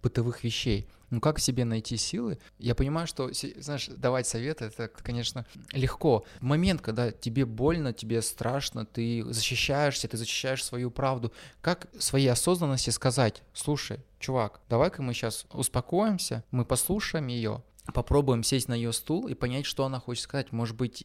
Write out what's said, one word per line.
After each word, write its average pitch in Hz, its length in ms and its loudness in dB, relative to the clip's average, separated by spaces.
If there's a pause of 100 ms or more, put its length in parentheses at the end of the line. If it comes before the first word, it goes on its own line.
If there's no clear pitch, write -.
бытовых 120 440 0
вещей. 110 420 0 (240)
Ну, 120 100 0
как 151 180 4
в - 40 0
себе 127 220 2
найти 113 320 -2
силы? 196 420 -4 (200)
Я 117 180 0
понимаю, 156 320 0
что, 131 240 -4
се-, - 280 -8
знаешь, 147 280 -6
давать 127 400 0
советы, 123 380 -4
это, 110 220 -8
конечно, 120 560 -4 (280)
легко. 131 520 2 (140)
В - 60 -6
момент, 160 380 4
когда 113 280 0
тебе 127 340 0
больно, 127 480 0
тебе 113 300 -2
страшно, 120 640 -4
ты 117 380 -2
защищаешься, 127 800 0
ты - 100 -6
защищаешь 127 480 -2
свою 123 280 -4
правду, 131 400 0 (300)
как - 260 0 (100)
своей 135 300 4
осознанности 139 640 2
сказать: 120 520 2 (120)
«Слушай, - 440 -2 (220)
чувак, 123 480 -2
давай-ка 139 340 2
мы 123 120 -2
щас - 380 -4
успокоимся, 175 1000 0
мы 123 120 2
послушаем 160 640 0
её, 113 360 -2 (300)
попробуем 127 520 4
сесть - 240 2
на 123 60 0
её 117 180 0
стул 175 360 -2
и 127 60 -4
понять, 131 320 -2
что - 180 -2
она 135 140 -2
хочет 120 260 -6
сказать. - 280 -4
Может 113 240 -2
быть, 120 280 -2